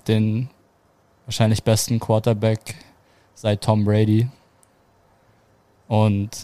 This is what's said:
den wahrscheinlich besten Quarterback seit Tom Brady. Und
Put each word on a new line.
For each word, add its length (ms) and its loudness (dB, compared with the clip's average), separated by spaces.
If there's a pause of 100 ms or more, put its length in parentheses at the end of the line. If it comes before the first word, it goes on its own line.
den 420 0 (760)
wahrscheinlich 380 0
besten 360 0
Quarterback 760 -2 (600)
seit 260 -2
Tom 240 0
Brady. 420 2 (1600)
Und 420 2 (140)